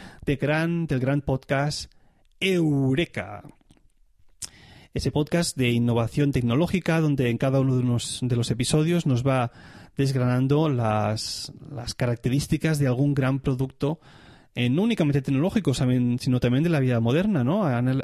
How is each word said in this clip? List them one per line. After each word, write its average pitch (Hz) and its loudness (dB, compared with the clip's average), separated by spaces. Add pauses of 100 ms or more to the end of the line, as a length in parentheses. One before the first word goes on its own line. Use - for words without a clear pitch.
(260)
de 143 0
gran, 160 -2
del 131 -2
gran 135 0
podcast 143 -4 (480)
Eureka. 139 0 (1500)
Ese 139 -2
podcast 165 -2
de 123 2
innovación 120 2
tecnológica 160 0
donde 139 2
en 117 0
cada 135 0
uno 131 2
de 123 2
unos, 123 -2
de 123 0
los 117 0
episodios 156 0
nos 127 2
va 131 0 (460)
desgranando 135 2
las, 110 -2 (160)
las 117 -10
características 143 -2
de 139 2
algún 135 2
gran 135 0
producto, 135 -4 (560)
eh, 120 0
no 151 2
únicamente 160 2
tecnológico, 143 0
saben, 123 2
sino 123 0
también 123 2
de 170 0
la 160 2
vida 123 2
moderna, 147 2
¿no? 180 0
Han, 123 0
han 131 0